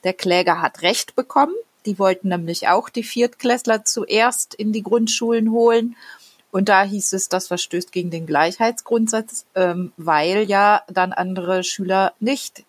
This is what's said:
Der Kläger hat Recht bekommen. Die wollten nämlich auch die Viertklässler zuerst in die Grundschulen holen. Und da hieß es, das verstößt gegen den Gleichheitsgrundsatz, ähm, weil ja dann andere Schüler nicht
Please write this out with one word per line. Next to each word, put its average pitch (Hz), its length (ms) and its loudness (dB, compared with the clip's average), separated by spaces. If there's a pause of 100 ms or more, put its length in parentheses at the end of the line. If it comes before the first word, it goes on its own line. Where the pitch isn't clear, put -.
Der 185 80 0
Kläger 175 480 2
hat - 200 -2
Recht - 360 -2
bekommen. 285 360 0 (320)
Die 196 140 -6
wollten 185 300 0
nämlich 175 400 -2
auch 190 180 2
die - 160 -8
Viertklässler 240 800 -2
zuerst - 720 0
in 214 180 -4
die 214 100 -2
Grundschulen 226 720 0
holen. 233 460 2 (540)
Und 196 180 0
da 196 140 6
hieß 196 280 -4
es, 190 160 -4
das 185 220 -2
verstößt 180 420 -6
gegen 175 200 -4
den 165 160 -8
Gleichheitsgrundsatz, 220 1300 0
ähm, 180 440 0
weil 165 460 2
ja 202 440 4
dann 190 240 0
andere 185 540 -2
Schüler 190 560 0
nicht - 460 -4